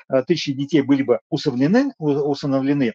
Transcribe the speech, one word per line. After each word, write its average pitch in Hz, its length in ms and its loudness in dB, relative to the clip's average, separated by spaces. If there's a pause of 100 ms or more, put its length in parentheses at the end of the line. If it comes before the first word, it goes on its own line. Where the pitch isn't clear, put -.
(120)
э, 131 120 2
тысячи 156 280 -2
детей 139 300 0
были 135 200 2
бы 120 180 0 (100)
усыновлены, 156 680 0
у-, 151 120 -2
усыновлены, 139 840 0